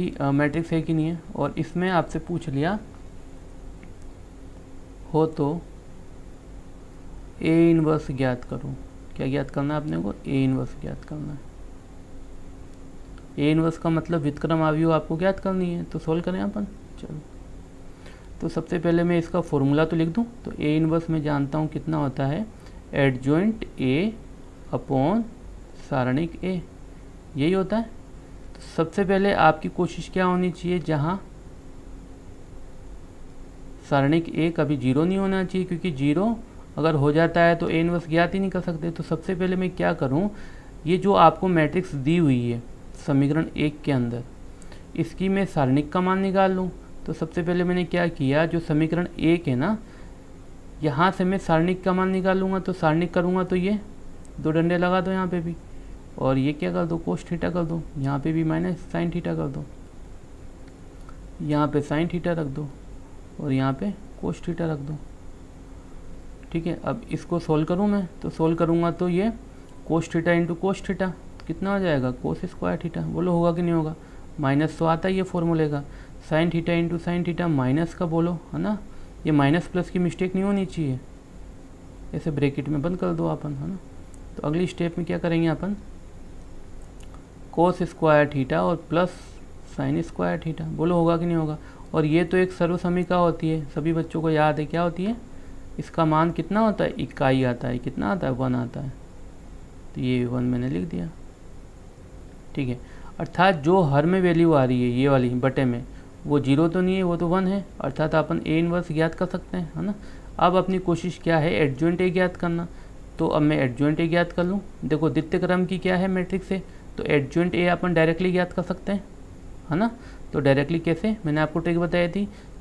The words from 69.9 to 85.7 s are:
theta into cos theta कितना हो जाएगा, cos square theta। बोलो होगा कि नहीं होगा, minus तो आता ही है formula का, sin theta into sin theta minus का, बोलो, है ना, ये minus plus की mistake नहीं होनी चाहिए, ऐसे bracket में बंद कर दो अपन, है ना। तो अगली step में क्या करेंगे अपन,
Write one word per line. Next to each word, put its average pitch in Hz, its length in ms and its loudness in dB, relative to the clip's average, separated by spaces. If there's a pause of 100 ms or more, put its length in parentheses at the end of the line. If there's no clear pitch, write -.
theta 170 280 2
into 170 280 2
cos 196 180 0
theta 185 300 -2 (360)
कितना 190 260 -2
हो 202 60 2
जाएगा, 139 360 2
cos 160 300 -4
square 175 320 -2
theta। 165 260 -4
बोलो 160 280 0
होगा 170 200 4
कि 170 100 0
नहीं 170 120 2
होगा, 156 220 0 (440)
minus 147 400 2
तो 165 60 2
आता 165 240 4
ही 190 80 2
है 190 60 2
formula 165 460 2
का, 143 140 -2 (400)
sin 160 280 2
theta 165 260 0
into 170 220 0
sin 175 280 -2
theta 175 220 0
minus 143 440 2
का, 180 120 -2
बोलो, 165 280 2 (200)
है 147 80 -4
ना, 202 160 -2 (480)
ये 160 60 2
minus 147 360 6
plus 175 220 -2
की 185 100 -2
mistake 185 360 0
नहीं 190 100 2
होनी 196 200 2
चाहिए, 135 340 -2 (1160)
ऐसे 160 180 -2
bracket 143 380 2
में 147 120 0
बंद 175 160 0
कर 180 160 0
दो 165 140 0
अपन, 151 260 -4
है 143 160 -6
ना। 190 80 -6 (600)
तो - 100 -4
अगली 170 200 2
step 170 300 -4
में 170 100 -4
क्या 180 120 0
करेंगे 165 280 2
अपन, 180 280 -2 (1800)